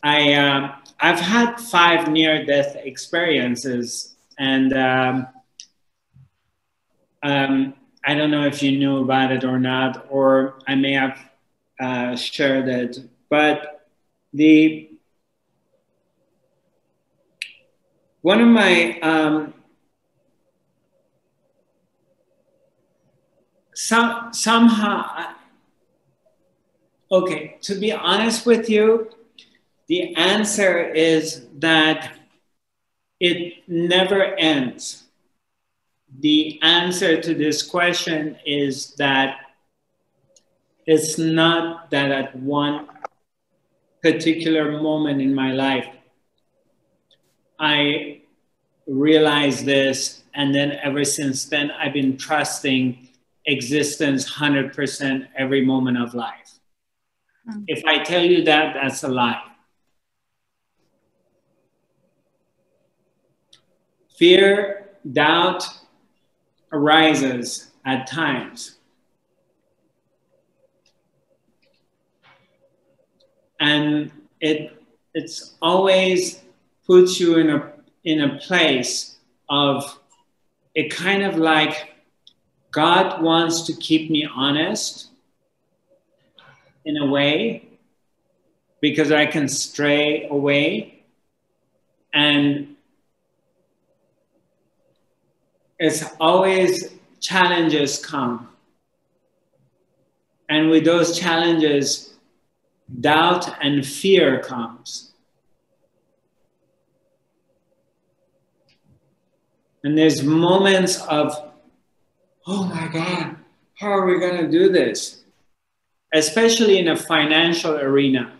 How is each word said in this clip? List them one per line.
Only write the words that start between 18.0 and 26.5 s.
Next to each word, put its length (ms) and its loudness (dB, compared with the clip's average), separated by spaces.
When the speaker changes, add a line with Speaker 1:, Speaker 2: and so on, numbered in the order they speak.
Speaker 1:
one 180 4
of 80 6
my, 520 4
um, 540 0
some, 580 0
somehow, 760 2
I, 280 -12